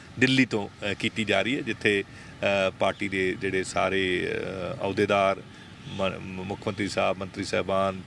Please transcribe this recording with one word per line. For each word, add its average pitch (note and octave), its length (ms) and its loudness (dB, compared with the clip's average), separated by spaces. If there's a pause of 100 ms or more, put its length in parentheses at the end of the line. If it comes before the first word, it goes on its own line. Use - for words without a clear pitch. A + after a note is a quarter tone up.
(200)
ਦਿੱਲੀ C3 260 6
ਤੋਂ, G#2+ 400 -4
ਅ, G2 80 0
ਕੀਤੀ A2 320 -2
ਜਾ G2 160 4
ਰਹੀ A#2 140 0
ਹੈ, D3 60 -4
ਜਿੱਥੇ, G#2 420 2
ਅ, - 640 0
ਪਾਰਟੀ G2 400 0
ਦੇ F#2 320 0
ਜਿਹੜੇ F#2+ 220 0
ਸਾਰੇ, F#2 680 0 (500)
ਅ, - 20 -2
ਅਹੁਦੇਦਾਰ, G2 580 4 (460)
ਮ-, F#2+ 320 -4
ਮੁੱਖ F#2+ 480 -6
ਮੰਤਰੀ G2+ 200 -2
ਸਾਹਿਬ, F#2+ 300 0
ਮੰਤਰੀ F#2+ 260 -6
ਸਾਹਿਬਾਨ, F#2+ 640 0